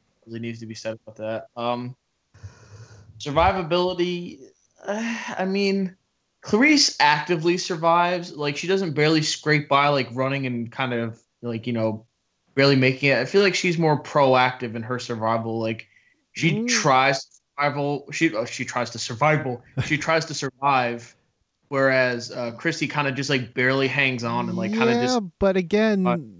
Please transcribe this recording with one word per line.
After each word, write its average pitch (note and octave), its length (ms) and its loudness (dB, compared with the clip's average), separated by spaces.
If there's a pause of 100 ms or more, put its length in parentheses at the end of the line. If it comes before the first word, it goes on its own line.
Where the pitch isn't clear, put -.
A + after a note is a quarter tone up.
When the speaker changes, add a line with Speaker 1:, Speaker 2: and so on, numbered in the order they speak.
(260)
Speaker 1:
really A2+ 140 -12
needs A#2 200 -8
to A2+ 60 -14
be A2 100 -12
said A2+ 300 -8
about A2 120 -20
that. A2 380 -8
Um, B2 400 -4 (1200)
survivability, F3 1200 0 (460)
uh, A3+ 300 -4 (220)
I F#3 80 -2
mean, G3 500 0 (460)
Clarice C4+ 580 4
actively E3 580 2
survives. F3 760 0
Like, D3 220 -4
she E3+ 100 -8
doesn't F#3+ 260 0
barely D3+ 280 4
scrape D3+ 480 0
by, C#3+ 180 4
like, C3+ 240 0
running C3 340 -2
and A#2 260 -4
kind B2+ 220 -4
of, A#2 260 -4 (220)
like, A#2 240 -6
you B2 80 -4
know, A2 320 -2 (500)
barely C#3 200 6
making C3 340 2
it. C3 80 4
I B2 80 0
feel G3 160 4
like F#3+ 140 4
she's F3 220 0
more D#3 240 2
proactive B2+ 720 2
in A#2 80 -6
her A#2+ 160 -6
survival. A2+ 600 -2
Like, A2+ 280 -4 (460)
she - 220 0
Speaker 2:
Mm. A3+ 120 -2
Speaker 1:
tries C#3 580 2
to - 60 -20 (260)
survival. C#3+ 540 -2
She, E3 240 0
uh, A2 100 -2
she A#2+ 200 -8
tries A#2+ 260 -4
to A#2 80 -12
survival. C3+ 640 0 (220)
She D3+ 120 -2
tries D#3+ 280 0
to D#3+ 80 -10
survive. C3 840 -2 (540)
Whereas, C3 640 2
uh, A#2+ 200 -6
Christy D#3 360 -4
kinda C#3+ 260 -2
just, C3 160 -4
like, B2+ 240 -2
barely C3 340 2
hangs C3 360 0
on A#2 260 -2
and, A#2 80 -4
like, - 160 -2
kinda A3+ 200 2
Speaker 2:
Yeah, A#3+ 120 0
Speaker 1:
just B3 160 0 (180)
Speaker 2:
but G3 180 2
again, G3+ 480 2
Speaker 1:
uh, F3 120 2 (220)